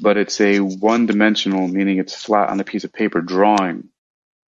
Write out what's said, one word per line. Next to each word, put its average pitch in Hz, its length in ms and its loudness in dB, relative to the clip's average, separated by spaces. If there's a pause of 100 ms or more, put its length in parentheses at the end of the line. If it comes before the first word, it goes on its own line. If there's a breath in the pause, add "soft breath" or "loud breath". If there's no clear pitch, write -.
but 104 160 2
it's 104 240 -2
a 101 180 4
one-dimensional, 101 1120 0
meaning 95 300 0
it's - 220 -8
flat 104 280 0
on 98 100 -4
a 92 60 -4
piece - 180 -6
of 92 80 -12
paper, 98 300 -2
drawing 95 640 0 (600)